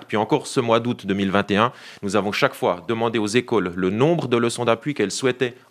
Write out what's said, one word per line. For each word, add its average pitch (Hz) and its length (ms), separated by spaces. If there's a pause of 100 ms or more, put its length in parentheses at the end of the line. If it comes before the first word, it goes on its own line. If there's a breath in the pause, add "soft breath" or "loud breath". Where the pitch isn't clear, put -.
puis 110 100
encore 104 300
ce - 120
mois 117 200
d'août 117 260
deux 98 80
mille 98 160
vingt 98 220
et 98 60
un, 120 140 (300 loud breath)
nous 101 140
avons 101 160
chaque - 240
fois 90 320
demandé 117 320
aux 104 80
écoles 104 480
le 92 160
nombre 139 360
de 120 80
leçons 117 300
d'appui 117 300
qu'elles 98 160
souhaitaient 127 420 (180 soft breath)